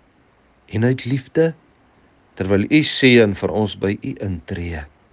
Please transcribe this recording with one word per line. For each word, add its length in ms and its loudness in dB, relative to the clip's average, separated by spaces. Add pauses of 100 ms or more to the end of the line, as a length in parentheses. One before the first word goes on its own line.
(680)
en 160 -2
uit 200 -2
liefde, 480 -2 (840)
terwyl 320 0
U 160 4
seun 500 4
vir 260 -4
ons 180 -2
by 180 -2
U 160 -10 (120)
intree. 580 -8 (300)